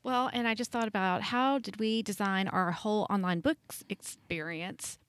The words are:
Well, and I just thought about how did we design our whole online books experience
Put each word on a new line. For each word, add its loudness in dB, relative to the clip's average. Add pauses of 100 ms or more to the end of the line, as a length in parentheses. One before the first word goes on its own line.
Well, 2
and -2
I 2
just -4
thought 0
about 2
how 2
did -6
we 2
design 0
our 2
whole 0
online 2
books -2
experience -8 (100)